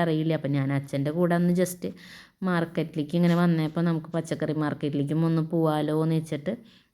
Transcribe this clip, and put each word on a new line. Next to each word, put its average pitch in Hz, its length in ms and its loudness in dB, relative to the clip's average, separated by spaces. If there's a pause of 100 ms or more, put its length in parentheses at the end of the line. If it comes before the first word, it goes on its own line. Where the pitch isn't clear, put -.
അറിയില്ല. 156 340 2
അപ്പം 139 200 -4
ഞാൻ 135 200 0
അച്ഛൻ്റെ 139 400 -2
കൂടെ 175 220 4
ഒന്ന് 175 220 4
just 175 220 -4 (640)
മാർക്കറ്റിലേക്ക് 165 680 -2
ഇങ്ങനെ 170 220 4
വന്നപ്പോൾ 165 480 2
നമുക്ക് 160 260 -2
പച്ചക്കറി 156 480 -2
മാർക്കറ്റിലേക്കും 147 640 0
ഒന്ന് 160 240 2
പോവാലോ 156 540 2
എന്ന് 160 140 2
വെച്ചിട്ട് 156 340 -6 (420)